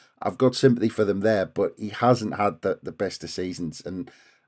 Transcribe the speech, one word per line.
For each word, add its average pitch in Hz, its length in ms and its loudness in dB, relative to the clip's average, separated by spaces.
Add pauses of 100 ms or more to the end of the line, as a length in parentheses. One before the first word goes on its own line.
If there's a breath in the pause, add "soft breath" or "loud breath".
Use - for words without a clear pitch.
(200 soft breath)
I've - 180 -4
got 127 180 2
sympathy 120 320 4
for 110 160 0
them 98 160 0
there, 104 260 2
but - 320 -2
he 107 120 -8
hasn't 107 440 2
had 101 280 -2
the, 95 200 -2
the 90 80 -10
best 92 320 -6
of 85 80 -12
seasons. 87 540 -8
And, 90 260 -10 (380 soft breath)